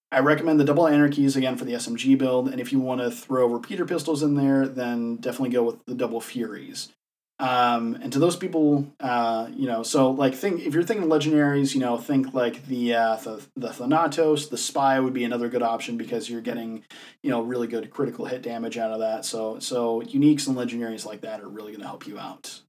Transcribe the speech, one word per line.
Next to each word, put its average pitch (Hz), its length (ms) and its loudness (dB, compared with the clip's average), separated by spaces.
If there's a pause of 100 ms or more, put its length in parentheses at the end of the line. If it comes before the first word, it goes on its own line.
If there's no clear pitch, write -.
(120)
I 131 100 4
recommend 151 380 4
the 139 60 6
Double 156 220 4
Anarchies, 143 480 4
again, 131 200 0
for 120 100 -8
the 120 100 -4
S 120 120 -6
M 117 80 -4
G 131 200 4
build, 127 320 2
and 127 120 -4
if 123 120 -8
you 135 80 2
wanna 127 320 -2
throw 127 340 0
repeater 139 400 -2
pistols 156 380 -2
in 147 100 2
there, 135 340 4
then 120 500 -4
definitely 123 320 -4
go 120 120 2
with 117 240 -2
the 127 80 -8
Double 117 260 -4
Furies. - 680 -8 (520)
Um, 120 600 2
and 131 100 -8
to 139 80 0
those 170 160 4
people, 151 640 2
uh, 117 540 0
you 135 120 -4
know, 117 160 -2
so, 131 300 4
like, 135 240 0
think, 180 240 -2
if 156 140 -4
you're 170 100 2
thinking 185 240 0
legendaries, 147 680 2
you 139 60 2
know, 120 180 0
think, 131 360 0
like, 120 320 -2
the, 120 300 0
uh, 113 200 2
the, 110 260 -10 (140)
the 120 160 -8
Thanatos, 151 800 2
the 120 80 -6
Spy 135 420 2
would 127 140 0
be 123 100 -2
another 120 240 -2
good 120 160 0
option 117 320 -2
because 113 340 -6
you're 117 120 -8
getting, 113 420 -8 (400)
you 143 60 -2
know, 120 120 0
really 120 260 -4
good 110 240 -6
critical - 340 -4
hit 127 160 -6
damage 117 360 -8
out 110 140 -2
of 110 80 -4
that. 110 240 -2
So, 110 360 -6
so 117 420 -2
uniques 143 480 4
and 127 80 0
legendaries 117 480 -6
like 104 160 -12
that - 180 -10
are 101 80 -16
really 107 240 -14
gonna 101 160 -14
help - 200 -14
you 101 120 -12
out. - 480 -14